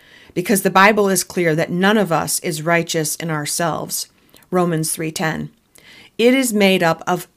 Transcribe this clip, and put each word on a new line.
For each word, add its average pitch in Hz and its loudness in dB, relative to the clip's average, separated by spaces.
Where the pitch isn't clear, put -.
because 190 0
the 196 2
Bible 202 4
is 185 0
clear 170 0
that 165 -2
none 190 2
of 180 0
us 156 -2
is 156 -6
righteous 165 -2
in 165 -8
ourselves. 156 -4
Romans 175 0
three 165 -6
ten. 156 -6
It 240 4
is 254 0
made 190 4
up 165 0
of 175 -4